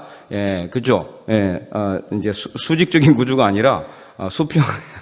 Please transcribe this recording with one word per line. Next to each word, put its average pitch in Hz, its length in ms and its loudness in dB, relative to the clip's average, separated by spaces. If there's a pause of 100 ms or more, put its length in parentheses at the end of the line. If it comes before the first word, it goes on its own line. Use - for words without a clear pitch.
(320)
예, 98 400 -4
그죠? 117 480 -2 (100)
예, 101 420 0
어, 98 280 -2 (200)
이제 101 140 -2
수-, - 240 -12
수직적인 160 580 4
구조가 127 300 2
아니라, 104 380 2 (340)
어, 95 140 -8
수평, 156 320 0 (380)